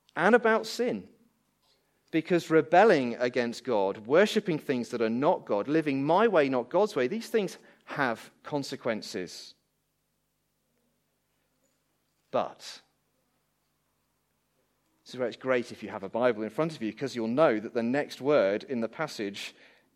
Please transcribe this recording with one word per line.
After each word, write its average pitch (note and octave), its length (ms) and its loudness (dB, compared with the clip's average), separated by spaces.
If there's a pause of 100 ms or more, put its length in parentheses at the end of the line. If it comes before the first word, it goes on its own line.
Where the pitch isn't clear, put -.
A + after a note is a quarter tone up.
(160)
and F#3+ 200 4
about A3 320 2
sin. F#3+ 400 -6 (1040)
Because D#3+ 400 0
rebelling D#3+ 640 6
against A#2+ 480 -2
God, G2+ 420 0
worshipping E3+ 540 2
things B2 300 -4
that A#2 120 -2
are A2 80 2
not C#3 380 0
God, G#2 200 -2
living C#3+ 360 0
my F3+ 240 4
way, D#3 220 4
not B2+ 200 -2
God's G3+ 260 2
way, B2+ 120 0
these A3 220 -6
things G3+ 280 -2 (280)
have B2+ 440 -4 (140)
consequences. A#2 1120 -6 (2750)
But A2 300 -4 (2500)
this - 120 -18
is - 20 -12
where B2 100 -2
it's A2 80 -8
great B2+ 360 -2
if A2 100 -16
you G#2 80 -10
have G2+ 140 -12
a F#2+ 60 -8
Bible A2+ 340 0
in G#2+ 80 -6
front D#3+ 240 -4
of A2+ 80 -10
you, G#2 100 -4
'cause B2 220 -8
you'll A2+ 120 -4
know B2 320 2
that G#2+ 140 -12
the A#2 80 -2
next B2+ 400 -4
word A2 440 2
in A#2+ 160 -4
the A2+ 60 -4
passage A2 680 -8 (400)